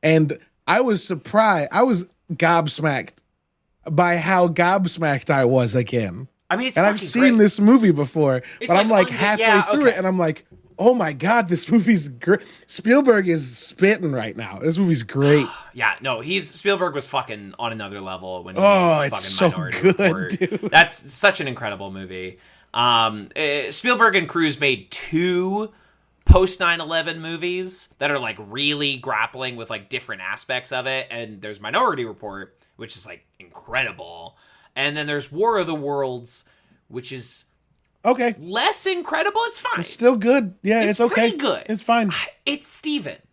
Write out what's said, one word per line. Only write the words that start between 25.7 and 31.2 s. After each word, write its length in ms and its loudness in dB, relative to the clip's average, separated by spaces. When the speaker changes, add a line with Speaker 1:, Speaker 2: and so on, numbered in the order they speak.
Speaker 2:
post 340 6
nine 220 0
eleven 400 -4
movies 800 -8
that 100 0
are, 80 0
like, 220 -6
really 560 -2
grappling 580 -6
with, 160 -14
like, 180 -10
different 340 -10
aspects 500 -8
of 160 -6
it. 200 -6
And 320 -12